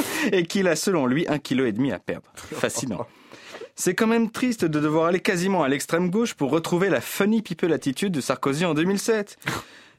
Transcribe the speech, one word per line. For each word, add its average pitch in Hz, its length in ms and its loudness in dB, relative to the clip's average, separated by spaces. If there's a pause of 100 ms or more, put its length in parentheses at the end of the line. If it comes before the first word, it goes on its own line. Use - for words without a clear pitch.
<laughs> 311 240 -2
et 180 120 4
qu'il 196 220 0
a, 165 80 4
selon 160 300 0
lui, 131 240 2
un 147 100 0
kilo 131 260 0
et 117 60 2
demi 117 220 0
à 87 60 -6
perdre. - 360 -8
Fascinant. - 720 -6 (680)
C'est 185 200 -2
quand 220 120 2
même 226 220 2
triste 247 360 -2
de 151 140 2
devoir 156 260 2
aller 175 160 2
quasiment 185 420 2
à 131 60 2
l'extrême 165 400 0
gauche 220 240 0
pour 135 180 -2
retrouver 170 380 2
la 143 100 2
funny 208 420 0
people 180 300 -2
attitude 143 400 0
de 151 100 -2
Sarkozy 139 440 0
en 170 80 2
deux 151 100 2
mille 196 160 2
sept. 214 380 -2 (600)